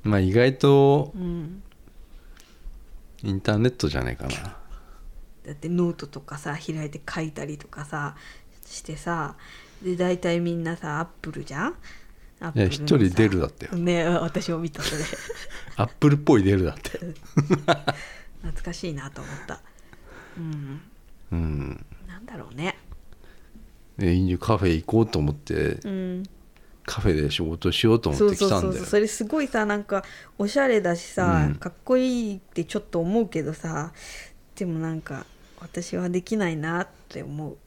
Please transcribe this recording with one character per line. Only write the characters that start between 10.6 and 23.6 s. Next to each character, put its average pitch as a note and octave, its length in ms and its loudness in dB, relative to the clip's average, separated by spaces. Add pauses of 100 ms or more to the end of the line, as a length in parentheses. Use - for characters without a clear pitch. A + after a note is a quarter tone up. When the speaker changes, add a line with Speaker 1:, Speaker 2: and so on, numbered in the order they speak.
Speaker 2:
な E3 120 -2
さ、 D#3 240 -4
Apple D3+ 460 -8
じ - 80 -12
ゃ F3 140 -2
ん？ - 20 0
Speaker 1:
い F4 40 -6 (680)
や、 D#3+ 60 -8
Speaker 2:
Apple A#2 180 2
の F#2 60 4
さ、 D3 120 -4
Speaker 1:
一 D3+ 140 6
人 G2 120 6
出 G#2 200 6
る F#2+ 100 2
だ D2 80 2
っ - 40 -8
て - 160 -14
よ。 - 60 -10
Speaker 2:
ね、 E3+ 340 2
私 E3+ 440 0
も E3 60 -2
見 E3 120 -4
た、 D3 120 -10
そ - 140 -4
れ。 D3+ 80 -4 (360)
Speaker 1:
<laughs> - 380 -10
Apple C#3+ 380 6
っ C#3+ 40 -2
ぽ D3 200 8
い F#2+ 40 6
出 G2 120 6
る F#2 100 4
だ D2 60 0
っ - 100 -10
て。 - 180 -8 (720)
Speaker 2:
<laughs> - 720 -4
懐 E3 220 -4
か E3+ 100 -6
し F3 160 -6
い D3+ 40 -4
な C#3 180 -8
と C#3+ 100 -14
思 C3+ 100 -12
っ - 20 -10 (140)
た。 - 140 -10 (760)
う E3+ 40 -10
ん。 D3 400 -8 (500)
Speaker 1:
う E2+ 40 -2
ん。 D2 500 -4 (220)
Speaker 2:
な F#3 120 -14
ん A#3 60 -16
だ A#3+ 120 -14
ろ A#2+ 140 -14
う A#2 40 -16
ね。 E3 220 -6 (1200)